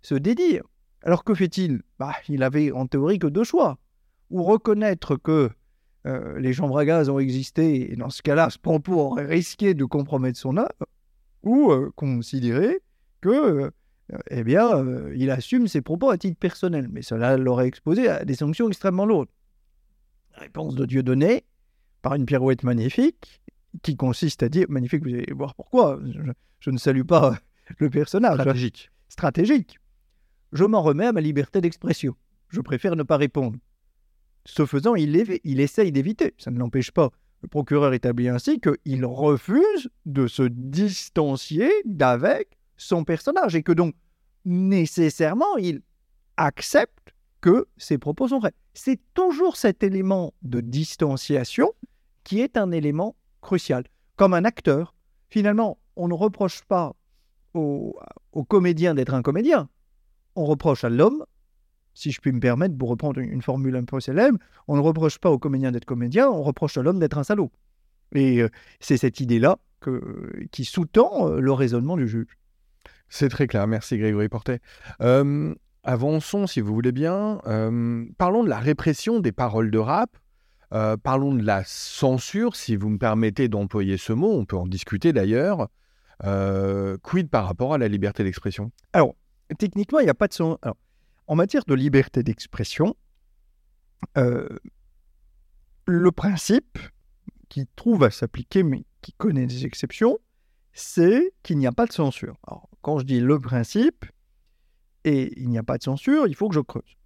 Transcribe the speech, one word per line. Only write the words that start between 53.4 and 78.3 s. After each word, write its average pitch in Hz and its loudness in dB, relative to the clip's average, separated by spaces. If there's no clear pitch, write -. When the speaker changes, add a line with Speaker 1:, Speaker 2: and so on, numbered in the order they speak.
Speaker 1:
crucial. 139 -2
Comme 190 6
un 175 2
acteur, 170 0
finalement, 208 0
on 175 -4
ne 175 -2
reproche 190 -2
pas 175 -2
au, 143 -4
au 151 -4
comédien 175 2
d'être 131 0
un 127 -2
comédien. 190 2
On 165 -2
reproche 147 0
à 120 0
l'homme, 202 4
si - -8
je - -8
puis 139 0
me 123 0
permettre, 131 0
pour 127 -4
reprendre 135 -4
une, 120 -6
une 131 -4
formule 131 -2
un 127 -2
peu 135 -6
célèbre, 208 2
on 139 2
ne 143 4
reproche 156 2
pas 185 0
au 147 4
comédien 135 -2
d'être 117 -4
comédien, 131 0
on 180 -2
reproche 147 -2
à 127 -2
l'homme 180 2
d'être 147 0
un 143 -2
salaud. 202 -2
Et, 131 4
euh, 113 2
c'est - 0
cette 123 0
idée-là 120 2
que, - -8
qui 135 -8
sous-tend, 190 2
euh, 151 0
le 131 2
raisonnement 131 0
du 131 0
juge. 110 -6
Speaker 2:
C'est - 0
très 127 0
clair, 104 0
merci 110 -2
Grégory 107 0
Portet. 120 -6
Euh, 143 2
avançons, 151 -2
si - -4
vous 104 -2
voulez 120 0
bien. 190 -2
Euh, 117 -2
parlons 202 2